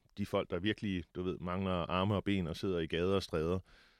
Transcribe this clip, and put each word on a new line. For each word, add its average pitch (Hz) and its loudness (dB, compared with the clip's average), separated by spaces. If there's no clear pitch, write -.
de 101 -2
folk, - -2
der 92 -2
virkelig, 95 -2
du 90 -6
ved, 90 -2
mangler 92 -2
arme 92 2
og 92 2
ben 98 2
og 82 -4
sidder 92 0
i 82 0
gader 87 2
og 95 2
stræder, 85 0